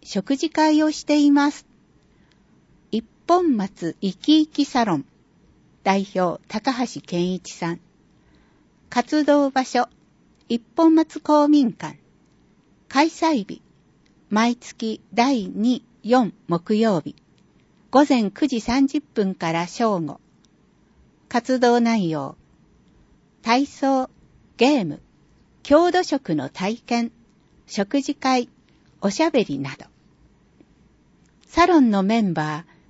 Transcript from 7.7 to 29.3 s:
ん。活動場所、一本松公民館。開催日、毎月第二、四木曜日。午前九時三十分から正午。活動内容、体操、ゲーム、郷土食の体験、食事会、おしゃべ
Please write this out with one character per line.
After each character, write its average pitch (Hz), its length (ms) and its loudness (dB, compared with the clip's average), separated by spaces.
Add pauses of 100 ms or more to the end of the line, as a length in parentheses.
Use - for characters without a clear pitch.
ん。 175 80 -10 (1080)
活 294 340 -2
動 285 260 2
場 262 140 -2
所、 - 260 -4 (600)
一 233 100 -4
本 330 340 2
松 311 260 0
公 294 280 2
民 285 240 4
館。 156 260 -14 (920)
開 294 180 2
催 320 400 -2
日、 - 140 -16 (680)
毎 233 260 0
月 - 460 -10 (120)
第 233 340 0
二、 220 360 -2 (200)
四 233 300 2 (140)
木 170 280 -2
曜 208 260 2
日。 - 140 -14 (720)
午 285 180 4
前 233 220 0
九 294 180 -2
時 233 140 -4
三 269 260 0
十 294 140 -4
分 196 320 -4
か 165 180 -6
ら 170 160 -4
正 214 320 -2
午。 156 200 -10 (1080)
活 254 320 -2
動 240 180 4
内 226 300 0
容、 147 260 -8 (1080)
体 247 240 0
操、 269 440 -4 (480)
ゲ 233 220 4
ー 196 60 -2
ム、 147 160 -10 (600)
郷 330 280 4
土 359 120 0
食 226 320 -4
の 139 140 -6
体 196 260 -6
験、 233 360 -6 (540)
食 214 360 -2
事 277 140 -8
会、 254 340 -2 (500)
お 202 100 -2
し 202 140 -2
ゃ 330 60 2
べ 240 160 0